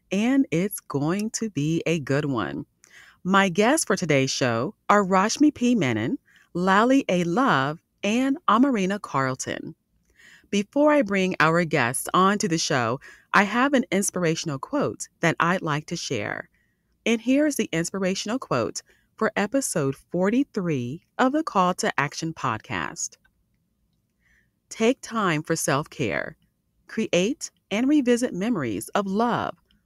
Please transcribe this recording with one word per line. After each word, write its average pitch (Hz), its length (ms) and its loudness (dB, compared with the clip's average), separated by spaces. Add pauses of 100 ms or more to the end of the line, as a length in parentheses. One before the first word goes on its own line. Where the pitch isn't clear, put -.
(120)
and 247 400 2
it's 180 300 -2
going 170 500 -2
to 226 180 -6
be 156 360 -2
a 165 140 0
good 139 260 -2
one. 98 400 -4 (580)
My 196 240 4
guests 208 380 2
for 202 100 0
today's 143 340 2
show 123 460 -2 (140)
are 202 160 4
Rashmi 196 480 2
P. 240 200 2
Menon, 135 460 0 (340)
Lally 208 540 4
A. 180 160 2
Love, 170 560 0 (240)
and 262 340 0 (120)
Amarina 214 520 2
Carlton. - 720 -4 (760)
Before 285 420 2
I 294 100 4
bring 196 380 0
our 165 240 4
guests 139 500 -2
onto 196 360 4
the 160 80 0
show, 127 420 -2 (340)
I 190 100 6
have 240 300 0
an 254 160 2
inspirational 165 680 -2
quote 185 480 -6 (140)
that 165 180 0
I'd 175 220 0
like 151 260 -4
to 170 80 -8
share. - 540 -8 (560)
And 226 160 0
here 269 260 2
is 277 80 -2
the 220 160 -2
inspirational 190 680 -4
quote 123 440 -4 (340)
for - 200 -2
episode 196 600 -2
forty-three 175 1080 -2 (160)
of 262 140 2
the 311 100 0
Call 185 320 0
to - 240 -4
Action 156 340 -4
podcast. 107 840 -6 (1500)
"Take 226 320 0
time 185 420 -2
for 165 120 -2
self-care. 135 800 -2 (520)
Create 220 640 -2 (180)
and 226 180 -2
revisit 247 460 2
memories 170 560 -4
of 202 160 -2
love, 196 500 -2 (300)